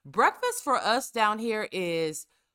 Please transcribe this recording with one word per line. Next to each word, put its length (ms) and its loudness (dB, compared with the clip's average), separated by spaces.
Breakfast 580 0
for 140 2
us 340 0
down 280 2
here 340 -2
is 520 -2